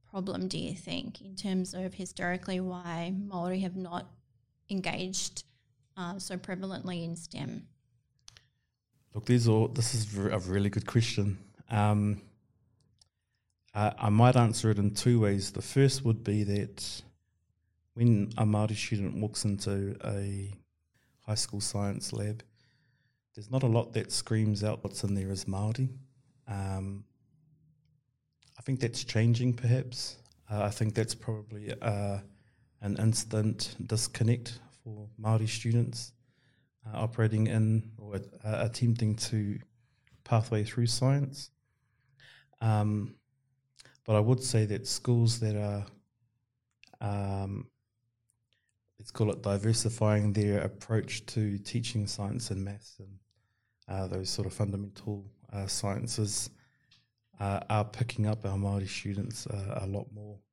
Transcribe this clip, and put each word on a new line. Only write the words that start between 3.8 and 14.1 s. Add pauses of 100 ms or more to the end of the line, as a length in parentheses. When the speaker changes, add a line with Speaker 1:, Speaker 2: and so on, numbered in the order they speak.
Speaker 1:
engaged, (520)
uh,
so
prevalently
in
stem? (1500)
Speaker 2:
Look,
these
are,
this
is
re-,
a
really
good
question. (300)
Um, (1500)
I,
I
might